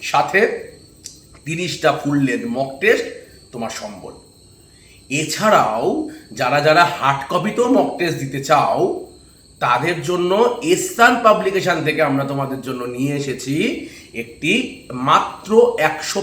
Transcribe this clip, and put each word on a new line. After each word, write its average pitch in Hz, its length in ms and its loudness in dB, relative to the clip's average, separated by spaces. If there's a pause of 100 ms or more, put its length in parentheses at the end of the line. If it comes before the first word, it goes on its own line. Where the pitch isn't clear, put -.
সাথে - 680 0 (760)
তিরিশটা 160 460 0
ফুল 143 280 -2
লেন্থ 120 300 0
মক 135 320 -4
টেস্ট 220 240 2 (460)
তোমার 113 180 -8
সম্বল। - 440 -12 (960)
এছাড়াও 156 1000 0 (220)
যারা 131 300 0
যারা 156 220 6
হার্ড 139 360 0 (100)
কপিতেও 202 380 0
মক 196 320 2
টেস্ট 160 200 -2
দিতে 135 240 -6
চাও, 143 640 0 (520)
তাদের 143 420 0
জন্য 180 600 0
এসান 233 640 2
পাবলিকেশন 190 600 2
থেকে 151 180 0
আমরা 139 220 2
তোমাদের 135 380 -4
জন্য 123 220 -8
নিয়ে 131 320 -4
এসেছি 143 720 -4 (260)
একটি 156 680 -4 (100)
মাত্র 196 840 2
একশো 156 440 0